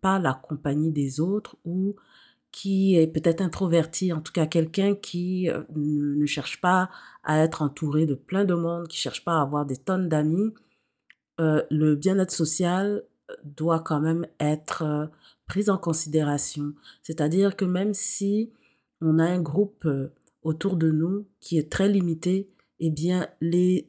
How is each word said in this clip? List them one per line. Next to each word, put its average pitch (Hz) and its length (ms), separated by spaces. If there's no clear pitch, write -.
pas 190 180
la 156 140
compagnie 151 600
des 143 280
autres 135 360
ou 185 300
qui 190 460
est 160 100
peut-être 165 360
introverti, 170 720
en 156 80
tout - 100
cas 165 140
quelqu'un 170 480
qui, 180 560
euh, - 120
ne, 147 380
ne 147 120
cherche - 360
pas 185 260
à 156 180
être 160 200
entouré 151 460
de 143 80
plein 190 320
de 180 80
monde, 170 340
qui - 80
cherche - 260
pas 170 140
à 151 60
avoir 143 240
des 135 100
tonnes 185 320
d'amis, 160 460
euh, 156 300
le 151 240
bien-être 185 360
social 185 760
doit 156 360
quand 156 200
même 165 260
être, 151 420
euh, 151 240
pris 202 220
en 190 80
considération. 147 960
C'est-à-dire 170 540
que 196 100
même 185 260
si 202 580
on 160 160
a 165 60
un 180 180
groupe, 165 420
euh, 139 300
autour 165 340
de 160 140
nous 180 360
qui - 180
est 151 120
très 196 200
limité, 180 600
eh 160 100
bien, 170 380
les 180 460